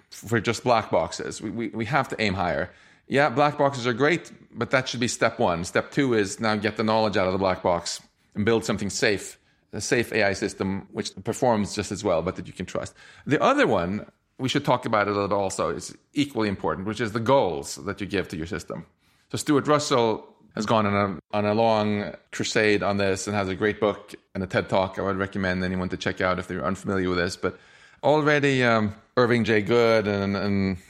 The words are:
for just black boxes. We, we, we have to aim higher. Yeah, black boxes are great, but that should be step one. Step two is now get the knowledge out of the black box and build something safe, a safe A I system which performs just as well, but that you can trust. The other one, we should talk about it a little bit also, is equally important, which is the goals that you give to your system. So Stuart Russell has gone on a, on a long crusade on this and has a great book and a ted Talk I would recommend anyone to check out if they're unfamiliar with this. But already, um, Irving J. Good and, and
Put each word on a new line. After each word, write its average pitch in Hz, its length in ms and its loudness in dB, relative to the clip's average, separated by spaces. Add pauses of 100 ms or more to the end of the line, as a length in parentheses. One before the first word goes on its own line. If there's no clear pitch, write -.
(100)
for 110 300 0
just 113 240 -2
black 117 260 2
boxes. - 520 -2
We, 107 80 -6
we, 113 180 -6
we 113 160 -6
have 131 240 0
to - 140 -10
aim 104 100 0
higher. 87 380 -2 (380)
Yeah, 139 200 2
black 143 300 0
boxes 127 280 0
are 123 60 2
great, 147 400 0 (200)
but 113 180 -4
that 131 180 0
should 120 120 -6
be 120 80 0
step 113 300 -2
one. 87 260 0
Step - 260 -2
two 135 240 2
is 101 260 0
now 107 160 0
get 104 220 -2
the 113 60 0
knowledge 110 340 2
out 92 80 2
of 92 60 2
the 95 60 -2
black 95 240 0
box 87 380 0 (340)
and 104 120 0
build 113 180 2
something 104 240 -2
safe, 104 500 -2 (360)
a 95 80 -6
safe 120 300 0
A 110 120 2
I 98 80 4
system 95 600 -4
which - 180 -6 (140)
performs 110 500 0
just 104 180 -4
as 92 100 -6
well, 87 200 2
but 87 140 -4
that - 100 -12
you - 80 -16
can 92 120 -8
trust. - 280 -8 (320)
The 151 160 0
other 269 240 4
one, 98 400 0 (320)
we 131 100 -4
should 143 160 -2
talk 127 220 0
about 107 200 2
it 101 40 0
a 104 40 0
little 101 140 0
bit 95 80 0
also, 95 340 -2
is - 260 -10 (160)
equally 131 360 -2
important, 92 380 -4
which 110 140 -6
is 110 120 -2
the 117 80 -2
goals 104 560 0
that 90 240 -8
you 101 60 -6
give 90 220 -2
to - 80 -8
your 78 100 -6
system. 87 400 -8 (440)
So - 80 -6
Stuart 135 280 2
Russell 135 640 2 (260)
has 110 120 -4
gone 107 200 2
on 101 80 0 (380)
a, 104 40 -2
on 104 80 0
a 104 100 2
long 107 580 2 (200)
crusade 107 500 2
on 101 140 0
this 98 300 0
and 104 100 -2
has 98 120 0
a 95 60 -2
great 104 260 0
book - 340 0 (200)
and 95 80 -4
a 90 40 -2
ted 98 220 -2
Talk 95 300 0
I 95 40 -4
would 95 140 -2
recommend 95 480 -2
anyone 90 260 -2
to 90 60 -4
check - 240 -6
out 92 180 0
if 90 100 -10
they're 90 160 -6
unfamiliar 95 440 -2
with 90 100 0
this. 87 180 -2
But - 220 -4 (440)
already, 143 640 2
um, 110 300 2 (220)
Irving 120 280 4
J. 107 180 4
Good 113 460 4
and, 98 280 0
and 98 400 0 (140)